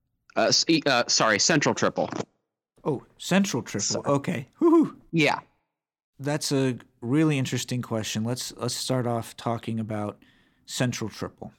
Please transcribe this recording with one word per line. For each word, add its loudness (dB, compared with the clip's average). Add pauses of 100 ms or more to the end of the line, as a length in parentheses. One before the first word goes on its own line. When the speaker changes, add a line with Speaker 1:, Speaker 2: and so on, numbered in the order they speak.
(360)
Speaker 1:
Uh, 2
s-, 2
e-, 4
uh, 4
sorry, 4
Central 4
triple. 0 (760)
Speaker 2:
Oh, -2 (160)
Central 0
triple. -6
Speaker 1:
So -4
Speaker 2:
Okay. -2 (140)
Whew. 6 (140)
Speaker 1:
Yeah. 2 (800)
Speaker 2:
That's -2
a 2 (220)
really 2
interesting -4
question. -4
Let's, -6
let's -4
start -2
off -6
talking -6
about -6 (440)
Central -4
triple. -12